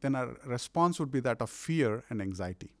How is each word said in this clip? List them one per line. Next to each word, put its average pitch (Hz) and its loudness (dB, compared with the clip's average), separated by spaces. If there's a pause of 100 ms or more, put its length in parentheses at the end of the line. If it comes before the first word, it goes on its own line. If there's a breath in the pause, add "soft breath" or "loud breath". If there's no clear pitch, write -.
then 139 2
our 123 -2
response 165 2
would 147 0
be 135 2
that 120 0
of 113 0
fear 123 0
and 113 -2
anxiety. 95 -6